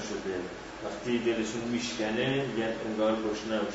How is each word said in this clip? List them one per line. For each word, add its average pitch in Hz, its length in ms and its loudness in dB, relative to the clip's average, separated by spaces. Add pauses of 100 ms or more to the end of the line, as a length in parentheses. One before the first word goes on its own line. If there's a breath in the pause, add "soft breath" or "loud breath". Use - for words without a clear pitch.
شده، 95 280 -2 (480)
وقتی 117 340 0
دلشون 113 440 2 (100)
میشکنه 113 540 0 (200)
می‌گن 113 260 0 (140)
انگار 110 260 4
گشنم 107 640 0